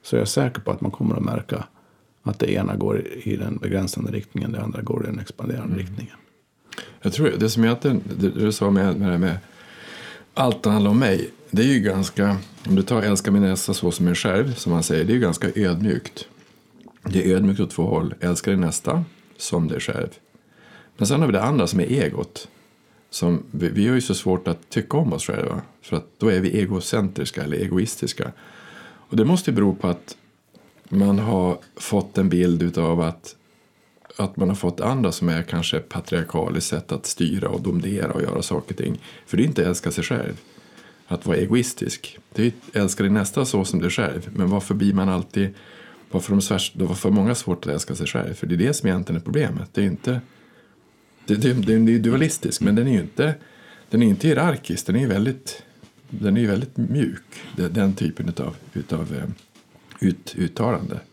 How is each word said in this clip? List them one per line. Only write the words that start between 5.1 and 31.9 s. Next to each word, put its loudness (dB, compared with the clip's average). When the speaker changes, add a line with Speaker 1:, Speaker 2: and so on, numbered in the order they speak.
Speaker 1:
expanderande -6
Speaker 2:
Mm. -4
Speaker 1:
riktningen. -10
Speaker 2:
Jag 0
tror 2
det 4
som 4
egentligen, 2
det, 2
det -2
du 2
sa 2
med, 4
med 0
det 2
här 2
med 0
allt 0
handlar 4
om 6
mig, 2
det 4
är 6
ju 4
ganska, 0
om 6
du 4
tar 2
älska 2
min 6
nästa 0
så 0
som 2
en 2
själv, 0
som -2
man 2
säger, 2
det 2
är 4
ju 2
ganska 0
ödmjukt. -2
Det 2
är 6
ödmjukt 2
åt 0
två -2
håll. 0
Älska 0
din 2
nästa -2
som -2
dig -4
själv. -6
Men 0
sen 2
har 4
vi 2
det 2
andra 2
som 2
är 2
egot. -6
Som 0
vi, -2
vi 2
har 4
ju 4
så -2
svårt 0
att -6
tycka -2
om 2
oss -4
själva. -4
För -4
att -4
då 2
är 4
vi 0
egocentriska -2
eller -4
egoistiska. -2
Och -2
det 4
måste 2
ju 0
bero 2
på -2
att -6
man 4
har 2
fått -2